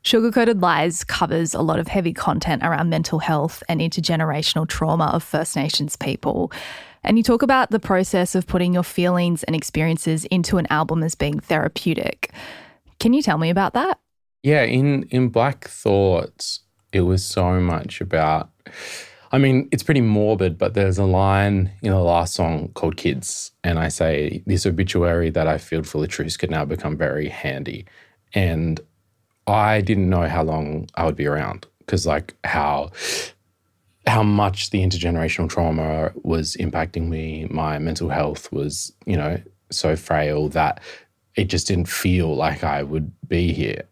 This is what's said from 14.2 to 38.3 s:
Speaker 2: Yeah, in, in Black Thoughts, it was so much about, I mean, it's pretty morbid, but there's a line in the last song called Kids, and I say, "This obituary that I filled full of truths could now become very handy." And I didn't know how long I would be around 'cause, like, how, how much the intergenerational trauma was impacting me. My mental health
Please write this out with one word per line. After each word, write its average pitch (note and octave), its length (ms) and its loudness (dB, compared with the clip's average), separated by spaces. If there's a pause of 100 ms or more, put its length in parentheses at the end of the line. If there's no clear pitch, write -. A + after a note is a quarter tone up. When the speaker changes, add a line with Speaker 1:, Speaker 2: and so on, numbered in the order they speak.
Speaker 2:
Yeah, C#3+ 220 6
in, C3+ 400 2
in B2+ 240 2
Black B2 400 0
Thoughts, - 920 0 (300)
it F#2+ 100 4
was F#2 220 2
so F#2 360 2
much E2+ 400 -2
about, D#2 500 0 (800)
I C3+ 80 2
mean, C3+ 320 4
it's B2+ 140 -2
pretty C#3 160 4
morbid, G#2 580 2
but G2 160 0
there's F#2+ 240 2
a G2 60 4
line G2 680 4 (100)
in G#2 120 0
the F#2+ 80 4
last E2+ 340 2
song E2 400 -2
called E2 220 -2
Kids, - 560 -6 (100)
and E2+ 160 0
I D#2+ 80 0
say, D#2 600 0
"This F#2+ 200 0
obituary E2+ 640 2
that D#2+ 160 0
I D2+ 120 0
filled E2 280 -4
full - 160 -4
of - 60 -2
truths - 280 -6
could - 140 -4
now D#2 140 -2
become D2+ 320 -4
very D2 320 -2
handy." - 580 -8 (480)
And E2 460 0 (680)
I G#2+ 340 4
didn't G2 280 2
know F2 200 2
how D#2+ 140 0
long D#2 520 -4
I E2+ 100 -2
would D#2 120 0
be D2 100 -2
around D2 400 -4 (200)
'cause, F2 200 0
like, D2+ 280 -2 (100)
how, D2 460 -2 (1160)
how A2 160 4
much G#2 480 2
the F#2+ 120 2
intergenerational E2+ 680 0
trauma D#2 640 0 (100)
was E2 340 -2
impacting E2+ 520 -2
me. D#2+ 420 -6
My D#2 280 -2
mental D#2+ 300 -4
health - 440 -4